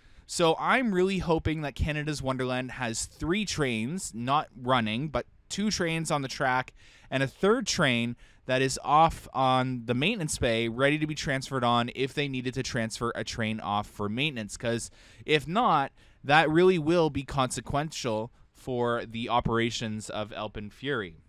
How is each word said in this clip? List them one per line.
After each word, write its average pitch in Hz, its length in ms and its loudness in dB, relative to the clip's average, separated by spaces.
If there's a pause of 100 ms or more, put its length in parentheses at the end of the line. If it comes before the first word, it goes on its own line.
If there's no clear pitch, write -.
(260)
So 165 320 2
I'm 214 360 2
really 185 240 2
hoping 160 420 0
that 139 140 -6
Canada's 147 480 -2
Wonderland 127 500 -2
has 117 320 -4
three 185 400 -2
trains, 135 680 -2
not 131 420 0
running, 123 520 0
but 123 180 -4 (220)
two 208 220 -2
trains 165 400 -2
on 147 120 0
the 131 60 -6
track 127 440 0 (380)
and 135 120 0
a 135 40 2
third 208 400 2
train 120 500 2 (300)
that 131 160 2
is 131 200 0
off 156 520 4
on 127 500 2
the 120 100 0
maintenance 160 440 -2
bay, 117 300 0
ready 139 300 2
to 151 80 -2
be 151 80 -6
transferred 131 480 -4
on 120 320 2
if 131 200 -2
they 147 140 -2
needed 127 260 -4
to 131 80 -4
transfer 117 520 -4
a 113 100 -6
train 110 360 -4
off 104 260 -2
for 104 220 -6
maintenance. 117 480 -4
'Cause 117 340 -4 (360)
if 143 200 2
not, 175 460 2 (320)
that 147 240 6
really 180 300 6
will 160 320 4
be 139 140 -6
consequential 127 1080 -2 (220)
for 120 500 -2
the 113 240 -8
operations 113 800 0
of 107 240 -8
Alpen 104 380 -10
Fury. 107 460 -6 (120)